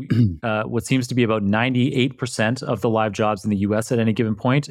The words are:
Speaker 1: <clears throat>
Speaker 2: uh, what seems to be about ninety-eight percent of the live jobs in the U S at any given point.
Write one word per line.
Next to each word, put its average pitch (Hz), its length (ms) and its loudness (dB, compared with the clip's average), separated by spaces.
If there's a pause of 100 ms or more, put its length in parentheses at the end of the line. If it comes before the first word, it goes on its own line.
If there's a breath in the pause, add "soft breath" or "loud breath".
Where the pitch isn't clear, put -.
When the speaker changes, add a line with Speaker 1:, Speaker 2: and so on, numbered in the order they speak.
(120)
Speaker 1:
<clears throat> 110 300 2
Speaker 2:
uh, 110 220 -2
what 113 220 -4
seems 127 220 0
to - 60 -6
be 127 80 2
about 110 200 2
ninety-eight 123 760 0
percent 123 440 -2
of - 180 -2
the 120 100 0
live 110 220 0
jobs 107 320 -2
in 110 60 0
the 101 80 2
U 101 160 0
S 110 180 -2
at 117 60 2
any 113 140 2
given 107 220 0
point. 135 360 0